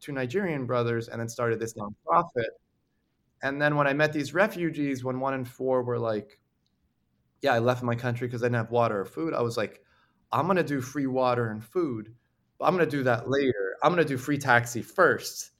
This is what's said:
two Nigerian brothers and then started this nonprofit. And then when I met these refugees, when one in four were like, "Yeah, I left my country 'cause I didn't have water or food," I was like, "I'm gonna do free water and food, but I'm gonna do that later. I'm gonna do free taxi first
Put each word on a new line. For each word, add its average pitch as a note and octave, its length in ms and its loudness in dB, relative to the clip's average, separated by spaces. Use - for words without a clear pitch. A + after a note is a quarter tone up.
two D3 120 -10
Nigerian C#3 540 -2
brothers A#2 420 0
and A#2 120 -8
then A#2 80 -6
started A#2 300 0
this A2+ 160 -6
nonprofit. A#2+ 720 -2
And C#3 180 -2
then D3 160 4
when C#3+ 100 4
I C#3 60 2
met D3+ 200 4
these C#3+ 200 -4
refugees, D#3 720 0
when B2+ 160 -4
one C3+ 140 0
in C3 100 -4
four B2+ 380 0
were A#2+ 160 -2
like, A2 400 -4
"Yeah, C3+ 100 4
I A#2 60 4
left A#2+ 240 0
my A#2 120 0
country A#2+ 340 -4
'cause A#2+ 140 -4
I B2 40 2
didn't A#2+ 100 2
have A2+ 140 -2
water A#2 300 2
or F#2 40 -4
food," D#3+ 280 -6
I - 80 0
was A2+ 160 -2
like, G#2 260 -6
"I'm C#3 160 0
gonna F#3 160 2
do C3+ 180 -2
free C3+ 260 -4
water B2 420 2
and G#2+ 140 -8
food, A#2 520 -4
but C3+ 80 -2
I'm D#3 80 4
gonna F3 160 2
do C#3 140 -2
that A#2+ 260 0
later. A#2+ 540 0
I'm D3+ 80 4
gonna E3+ 140 2
do C#3 120 -4
free C#3+ 200 -2
taxi A#2+ 440 2
first - 800 0